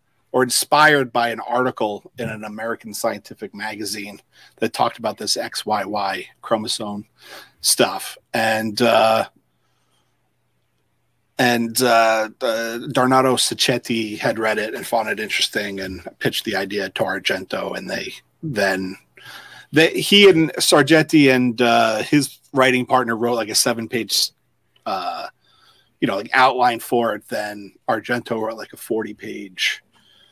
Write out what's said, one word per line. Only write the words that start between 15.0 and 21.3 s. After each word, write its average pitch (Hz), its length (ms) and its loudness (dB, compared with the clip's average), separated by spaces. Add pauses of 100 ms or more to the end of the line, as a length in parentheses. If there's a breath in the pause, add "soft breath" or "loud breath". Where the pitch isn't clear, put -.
it 113 100 -4
interesting 101 640 -4
and 95 260 -10 (140)
pitched - 240 -2
the 107 100 -4
idea 98 360 -4
to - 120 -6
Argento, - 720 -4
and - 140 -10
they - 220 -8 (280)
then, 95 560 -2 (760 loud breath)
they, 160 280 2
he 202 300 8
and 160 300 4
Sargetti 151 720 6